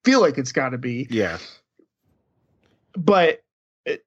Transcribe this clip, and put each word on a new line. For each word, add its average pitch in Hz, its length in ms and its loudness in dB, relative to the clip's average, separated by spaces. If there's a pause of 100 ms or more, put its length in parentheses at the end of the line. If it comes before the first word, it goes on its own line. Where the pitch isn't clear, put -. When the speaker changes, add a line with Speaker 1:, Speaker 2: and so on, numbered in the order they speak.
Speaker 1:
feel 254 180 4
like 156 180 2
it's 127 120 -6
gotta 127 280 -4
be. 123 320 -8
Speaker 2:
Yeah. 95 260 -2 (1600)
Speaker 1:
But, 170 480 2 (440)
uh, 147 80 -4 (120)